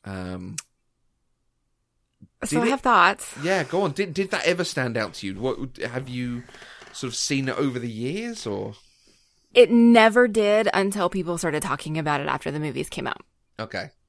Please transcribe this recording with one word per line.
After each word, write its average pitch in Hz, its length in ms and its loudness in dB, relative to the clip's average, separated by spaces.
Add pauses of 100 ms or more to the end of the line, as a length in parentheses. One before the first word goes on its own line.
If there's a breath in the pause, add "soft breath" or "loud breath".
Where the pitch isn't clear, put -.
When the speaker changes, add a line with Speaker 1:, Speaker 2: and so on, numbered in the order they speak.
Speaker 1:
Um, 92 520 -10 (1900)
Speaker 2:
So 220 140 0
Speaker 1:
did 240 60 2
Speaker 2:
I 233 40 2
Speaker 1:
it - 40 2
Speaker 2:
have 269 100 -2
thoughts. 202 640 2
Speaker 1:
Yeah, 180 200 0
go 175 200 -2
on. 170 80 0
Did, 180 240 -4
did 190 160 -2
that 185 140 -2
ever 175 180 2
stand 127 340 -4
out 101 180 -4
to 101 120 -10
you? 95 80 -6
What, 127 420 -6
have 123 320 -8
you 123 340 -8 (500 loud breath)
sort 131 200 -8
of - 20 -10
seen 135 340 -2
it - 80 -4
over 131 220 -2
the 117 100 -6
years, 165 580 -8
or? 104 260 -6 (800)
Speaker 2:
It 240 160 8
never 233 600 8
did 208 440 2
until 196 360 0
people 175 280 -4
started 151 240 -2
talking 156 360 -4
about 147 240 0
it 147 60 -4
after 143 240 -4
the 151 80 -6
movies 147 300 -4
came 143 180 -8
out. - 140 -8 (380)
Speaker 1:
Okay. 104 300 -8 (200)